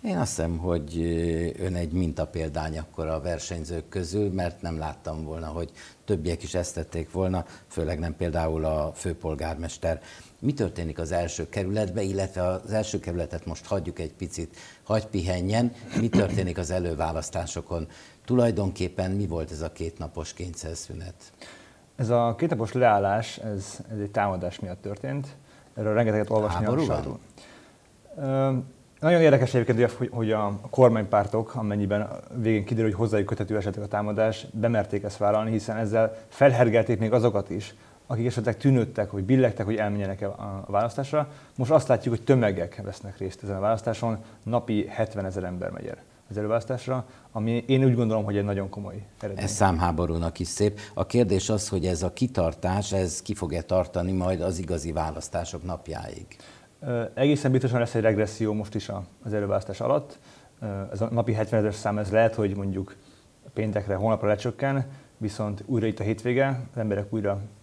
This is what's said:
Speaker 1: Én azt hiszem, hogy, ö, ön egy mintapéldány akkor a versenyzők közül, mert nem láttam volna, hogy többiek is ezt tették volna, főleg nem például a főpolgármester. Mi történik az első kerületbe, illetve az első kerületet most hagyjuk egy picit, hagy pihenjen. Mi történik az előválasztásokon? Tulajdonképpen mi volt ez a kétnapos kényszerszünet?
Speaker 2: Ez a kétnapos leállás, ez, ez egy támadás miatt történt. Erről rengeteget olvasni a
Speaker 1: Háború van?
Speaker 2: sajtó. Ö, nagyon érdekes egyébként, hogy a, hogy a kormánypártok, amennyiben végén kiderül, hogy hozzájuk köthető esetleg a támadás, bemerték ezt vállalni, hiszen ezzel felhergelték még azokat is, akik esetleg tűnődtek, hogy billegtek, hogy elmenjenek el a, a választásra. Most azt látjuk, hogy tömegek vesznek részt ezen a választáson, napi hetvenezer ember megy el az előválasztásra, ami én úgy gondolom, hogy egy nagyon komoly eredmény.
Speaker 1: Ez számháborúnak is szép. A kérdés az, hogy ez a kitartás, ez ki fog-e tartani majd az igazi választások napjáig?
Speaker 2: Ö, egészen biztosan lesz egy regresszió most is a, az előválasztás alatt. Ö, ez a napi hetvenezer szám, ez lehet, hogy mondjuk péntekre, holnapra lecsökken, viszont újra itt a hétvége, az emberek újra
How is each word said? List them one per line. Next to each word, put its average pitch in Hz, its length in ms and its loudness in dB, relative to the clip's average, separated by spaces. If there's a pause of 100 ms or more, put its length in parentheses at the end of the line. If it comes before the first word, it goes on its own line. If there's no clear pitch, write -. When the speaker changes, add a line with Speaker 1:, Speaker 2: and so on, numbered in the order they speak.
Speaker 1:
Én 196 140 -2
azt 135 180 0
hiszem, 82 220 0
hogy, 82 400 -2 (600)
ö, - 60 -6
ön 92 120 -2
egy 87 160 -2
mintapéldány 80 840 -2
akkor 78 300 -8
a 80 140 -2
versenyzők 82 680 -6
közül, 95 420 -2
mert 87 300 -4
nem 85 160 -4
láttam 78 460 -8
volna, 78 240 -8
hogy 80 240 -8 (340)
többiek 82 380 -2
is - 100 -10
ezt 90 200 -2
tették 80 380 -6
volna, 92 340 0 (220)
főleg 80 320 -4
nem 80 160 -4
például 80 500 -2
a 78 300 -2
főpolgármester. 80 1040 -6 (380)
Mi 139 140 0
történik 85 460 -4
az 82 120 -4
első 85 380 -4
kerületbe, 101 520 -2
illetve 95 460 -2
az 92 240 -4
első 107 280 -2
kerületet 85 460 -6
most 80 200 -8
hagyjuk 92 340 -4
egy 80 140 -6
picit, - 420 -10 (280)
hagy 104 220 0
pihenjen. 95 680 0 (260)
Mi 113 100 2
történik 95 480 2
az 87 140 -4
előválasztásokon? 82 1160 -4 (380)
Tulajdonképpen 101 840 2
mi 101 160 -2
volt 80 240 -4
ez 76 100 -8
a 80 100 -6
kétnapos 82 600 -8
kényszerszünet? 85 840 -10 (800)
Speaker 2:
Ez 117 140 -2
a 120 280 4
kétnapos 131 340 0
leállás, 107 680 4
ez, 104 400 -8 (140)
ez 107 80 -6
egy 101 120 -4
támadás 95 480 -2
miatt 107 220 -10
történt. 135 540 -8 (400)
Erről 107 180 0
rengeteget 107 360 2
olvasni 104 360 2
a - 20 0
Speaker 1:
Háború 135 180 2
van? 87 100 0
Speaker 2:
sajtó. 71 240 -6 (960)
Ö, 135 400 0 (420)
nagyon 165 220 6
érdekes 135 320 8
egyébként, 120 400 4
hogy 117 180 -4
a, - 40 -8
hogy 113 160 2
a 104 280 2 (100)
kormánypártok, 107 840 4
amennyiben 104 520 0 (280)
végén 110 300 2
kiderül, 110 240 2
hogy 98 100 -2
hozzájuk 104 280 2
köthető 107 300 -2
esetleg 104 280 -4
a - 20 -10
támadás, 104 640 0
bemerték 107 520 0
ezt 104 140 -6
vállalni, 107 340 2
hiszen 110 260 -2
ezzel 110 380 2 (120)
felhergelték 117 720 6
még 110 140 2
azokat 110 360 2
is, 104 260 -6 (320)
akik 117 180 -2
esetleg 113 320 0
tűnődtek, 117 520 2
hogy 98 140 -4
billegtek, 117 420 4
hogy 107 100 0
elmenjenek 101 460 -2
el 101 80 -2
a, 98 380 -8
a - 40 -8
választásra. 139 560 0 (280)
Most 123 160 0
azt 156 160 6
látjuk, 117 280 4
hogy - 80 -4
tömegek 101 600 4
vesznek 98 340 -10
részt - 260 -8
ezen 101 120 -4
a 95 40 -2
választáson, 110 580 0 (260)
napi 113 440 0
hetvenezer 98 560 -4
ember 90 280 -4
megy - 160 -10
el - 100 -10 (320)
az 101 80 -6
előválasztásra, 117 680 -2 (260)
ami 113 360 0
én 131 160 6
úgy 127 120 8
gondolom, 110 280 2
hogy 101 140 0
egy 101 60 2
nagyon 98 260 0
komoly 101 360 -10 (140)
eredmény. 104 240 -6
Speaker 1:
Ez 101 80 -2
számháborúnak 85 880 2
is 87 80 -2
szép. 104 320 0 (140)
A - 120 -2
kérdés 101 440 2
az, 107 200 0
hogy 90 160 0
ez 87 180 0
a 90 100 -2
kitartás, 95 800 0
ez 92 280 0
ki - 120 -6
fog-e 85 280 -2
tartani 90 500 0
majd 92 300 0
az 87 180 -2
igazi 82 320 -4
választások 80 720 -4
napjáig? 80 600 -8 (540)
Speaker 2:
Ö, 123 240 -4 (100)
egészen 139 380 4
biztosan 127 280 4
lesz 117 160 0
egy 113 60 2
regresszió 107 520 2
most 107 220 -4
is 104 140 -4
a, 95 140 -6 (200)
az 104 100 -6
előválasztás 101 480 -2
alatt. 135 380 0 (420)
Ö, 117 40 -8 (260)
ez 98 100 -4
a 113 100 0
napi 117 220 2
hetvenezer 107 400 2
szám, 104 240 -2
ez 101 140 -2
lehet, 110 240 6
hogy 101 200 0
mondjuk 95 400 -4 (580)
péntekre, 101 420 -2
holnapra 104 320 2
lecsökken, 131 580 0 (320)
viszont 104 480 -4
újra 113 200 2
itt 107 140 0
a 107 40 -2
hétvége, 123 580 0 (120)
az 123 60 -6
emberek 104 340 -2
újra 101 260 0 (240)